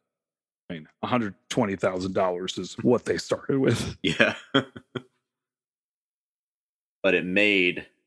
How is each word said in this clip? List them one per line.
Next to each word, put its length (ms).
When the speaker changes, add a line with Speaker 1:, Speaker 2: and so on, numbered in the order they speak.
Speaker 1:
I 40
mean, 140
a 40
hundred 280
twenty 260
thousand 380
dollars 440
is 240
what 240
they 120
started 420
with. 400
Speaker 2:
<laughs> 40
Yeah. 320
But 120
it 100
made 600